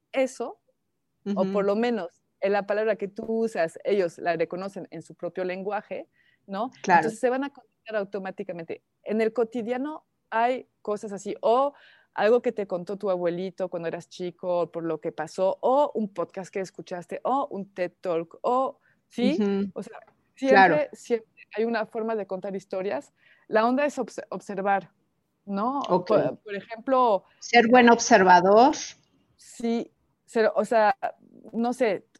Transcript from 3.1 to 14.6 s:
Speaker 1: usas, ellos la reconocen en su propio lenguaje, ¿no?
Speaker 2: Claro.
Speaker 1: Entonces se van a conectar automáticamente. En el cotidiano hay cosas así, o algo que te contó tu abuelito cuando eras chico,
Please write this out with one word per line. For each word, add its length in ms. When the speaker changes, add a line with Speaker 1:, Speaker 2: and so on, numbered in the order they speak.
Speaker 1:
usas, 580
ellos 340
la 180
reconocen 540
en 120
su 120
propio 300
lenguaje, 640
¿no? 240
Speaker 2:
Claro. 300
Speaker 1:
Entonces 80
se 100
van 160
a 60
conectar 460
automáticamente. 840
En 180
el 120
cotidiano 760
hay 380
cosas 320
así, 280
o 320
algo 260
que 100
te 160
contó 300
tu 140
abuelito 580
cuando 200
eras 200
chico, 640